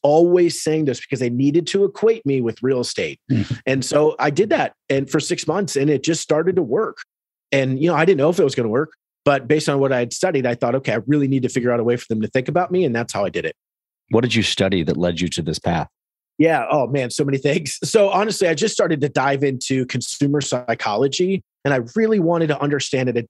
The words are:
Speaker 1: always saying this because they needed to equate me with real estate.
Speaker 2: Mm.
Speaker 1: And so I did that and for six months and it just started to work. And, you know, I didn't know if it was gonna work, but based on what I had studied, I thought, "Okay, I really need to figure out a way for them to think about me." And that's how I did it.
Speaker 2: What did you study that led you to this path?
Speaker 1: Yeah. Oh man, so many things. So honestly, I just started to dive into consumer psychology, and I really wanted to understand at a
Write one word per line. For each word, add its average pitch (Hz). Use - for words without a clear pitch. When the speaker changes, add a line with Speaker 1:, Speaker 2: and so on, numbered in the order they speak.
Speaker 1:
always 170
saying 156
this 123
because 123
they 120
needed 143
to 196
equate 220
me 135
with 113
real 127
estate. 82
Speaker 2:
Mm. 113
Speaker 1:
And 131
so 151
I 147
did 196
that 156
and 139
for 156
six -
months 160
and 143
it 139
just 156
started 170
to 180
work. 147
And, 131
you 165
know, 170
I 156
didn't 180
know 147
if 185
it 165
was 135
gonna 117
work, 147
but 139
based 151
on 139
what 135
I 127
had 120
studied, 151
I 120
thought, 120
"Okay, 127
I 117
really 143
need 131
to 123
figure 123
out 120
a 110
way 120
for -
them 110
to 104
think 131
about 175
me." 180
And 123
that's 117
how 101
I -
did 80
it. 78
Speaker 2:
What 113
did 117
you 110
study 95
that 78
led 85
you 87
to 82
this 78
path? 82
Speaker 1:
Yeah. 147
Oh 139
man, 127
so 147
many 139
things. 143
So 202
honestly, 190
I 165
just 208
started 165
to 147
dive 139
into 131
consumer 143
psychology, 135
and 139
I 131
really 220
wanted 165
to 139
understand 139
at 117
a 117